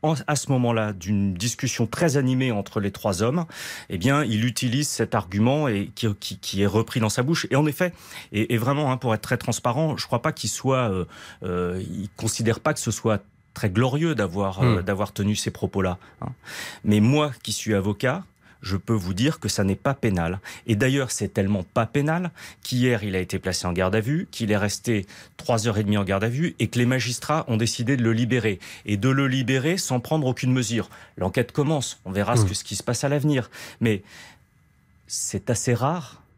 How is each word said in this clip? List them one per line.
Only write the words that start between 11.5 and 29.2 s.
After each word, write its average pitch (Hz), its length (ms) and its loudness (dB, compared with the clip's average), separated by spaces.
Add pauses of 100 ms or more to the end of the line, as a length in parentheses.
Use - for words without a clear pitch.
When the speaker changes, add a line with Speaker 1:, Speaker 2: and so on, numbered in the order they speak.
Speaker 1:
il 95 260 -8
considère 110 440 0
pas 156 140 0
que - 60 -4
ce 117 120 -2
soit 107 320 0 (300)
très 110 160 -2
glorieux 131 440 2
d'avoir, 98 480 -2
euh, 113 200 4
Speaker 2:
Hmm. - 20 -
Speaker 1:
d'avoir 98 300 -2
tenu 104 220 0
ces - 160 -4
propos-là, 92 460 -2 (240)
hein. - 60 -8 (560)
Mais 104 160 4
moi, 143 320 4 (120)
qui - 80 -8
suis - 220 -2
avocat, 131 500 0 (400)
je 95 120 -2
peux 113 180 0
vous 95 200 0
dire 127 260 0
que 101 100 -4
ça - 140 0
n'est 98 120 2
pas 139 180 -2
pénal. 92 460 0 (260)
Et 113 100 2
d'ailleurs, 131 360 2
c'est 104 160 -4
tellement 98 360 0
pas 117 220 0
pénal 160 460 0 (320)
qu'hier, 123 400 2
il 98 120 -2
a 92 40 2
été 92 180 -4
placé 90 300 -2
en 90 40 0
garde 92 220 2
à 110 60 4
vue, 143 320 -2
qu'il 107 200 -2
est 104 60 4
resté 104 480 -2 (320)
trois 117 300 0
heures 104 100 2
et 107 60 0
demie 104 120 2
en 101 80 2
garde 98 200 0
à 113 40 0
vue 139 300 -2
et 117 100 0
que - 120 0
les 123 80 4
magistrats 127 600 0
ont 113 100 0
décidé 120 400 0
de 120 60 2
le 113 100 4
libérer. 110 460 0 (280)
Et 104 100 0
de 117 120 2
le 139 180 2